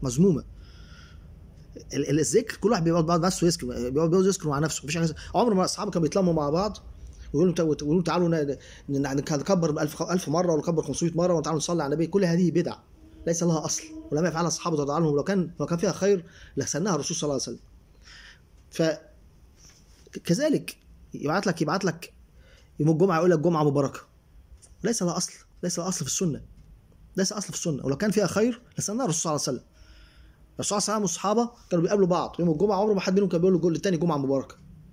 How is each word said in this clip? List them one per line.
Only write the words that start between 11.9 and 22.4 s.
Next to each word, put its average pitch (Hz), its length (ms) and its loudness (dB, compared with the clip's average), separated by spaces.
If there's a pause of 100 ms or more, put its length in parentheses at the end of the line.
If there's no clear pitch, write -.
النبي'". 160 140 0
كل 196 180 2
هذه 170 260 4
بدع 139 260 0 (500)
ليس 170 160 -2
لها 160 220 0
أصل، - 180 -6 (280)
ولم 156 140 0
يفعلها 160 220 -2
الصحابة 160 280 -4
رضي 143 80 0
الله 143 120 -2
عنهم. 156 200 2
لو 139 80 2
كان، 180 360 -2
لو 147 60 -2
كان 170 120 -2
فيها 180 140 0
خير 190 340 0 (320)
لسنها 156 380 -2
الرسول 147 220 -4
صلى 151 100 -4
الله 143 60 -2
عليه 127 100 -4
وسلم. 117 160 -10 (1080)
ف، - 120 -2 (1400)
كذلك 240 580 -2 (360)
يبعت 156 340 -2
لك، 165 140 0
يبعت 180 240 0
لك - 280 -4 (640)